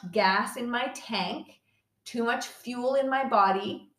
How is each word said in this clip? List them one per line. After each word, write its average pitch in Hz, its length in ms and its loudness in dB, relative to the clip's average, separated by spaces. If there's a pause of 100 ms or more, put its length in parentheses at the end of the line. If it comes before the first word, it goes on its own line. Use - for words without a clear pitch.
(100)
gas 196 460 2
in 240 120 -4
my 247 260 -2
tank, 208 680 -6 (440)
too 233 200 -4
much 247 220 0
fuel 247 500 -2
in 269 120 2
my 269 160 2
body 202 760 2